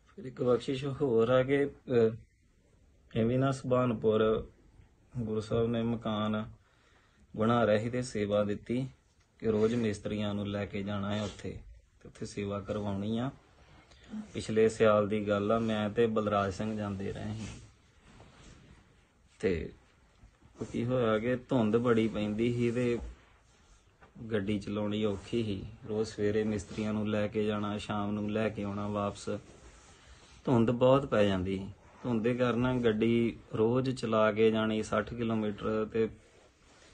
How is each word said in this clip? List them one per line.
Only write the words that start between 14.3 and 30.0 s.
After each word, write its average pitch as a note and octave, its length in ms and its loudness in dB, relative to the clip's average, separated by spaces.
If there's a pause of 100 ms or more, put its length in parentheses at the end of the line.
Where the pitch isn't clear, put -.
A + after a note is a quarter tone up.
ਪਿਛਲੇ A2 340 2
ਸਿਆਲ G#2+ 400 4
ਦੀ G#2 200 -2
ਗੱਲ G2+ 240 0
ਆ, A2+ 60 2
ਮੈਂ G#2+ 320 -2
ਤੇ A#2 160 2
ਬਲਰਾਜ G#2 460 0
ਸਿੰਘ G#2+ 240 -6
ਜਾਂਦੇ G2+ 360 -6
ਰਹੇ G#2+ 220 -8
ਸੀ। G#2+ 120 -10 (1900)
ਤੇ F#2 320 -2 (880)
ਉਹ A#2 60 -6
ਕੀ A#2 180 -4
ਹੋਇਆ A#2+ 340 2
ਕਿ B2 180 0
ਧੁੰਦ A#2 400 0
ਬੜੀ A#2 320 4
ਪੈਂਦੀ G#2+ 460 -2
ਸੀ A#2+ 160 0
ਤੇ A#2+ 280 0 (1300)
ਗੱਡੀ G#2 260 0
ਚਲਾਉਣੀ G#2 460 -4
ਔਖੀ G#2+ 400 -2
ਸੀ। G2 220 -6 (220)
ਰੋਜ਼ G#2+ 200 -2
ਸਵੇਰੇ G#2 360 0
ਮਿਸਤਰੀਆਂ G#2+ 480 -4
ਨੂੰ G#2+ 160 -2
ਲੈ G#2 200 0
ਕੇ G#2+ 160 -2
ਜਾਣਾ, G#2 340 -2
ਸ਼ਾਮ G#2 320 -4
ਨੂੰ G#2 220 -4
ਲੈ A2 160 0
ਕੇ G#2+ 140 -6
ਆਉਣਾ G2+ 260 -4
ਵਾਪਸ। G2+ 420 -4 (1120)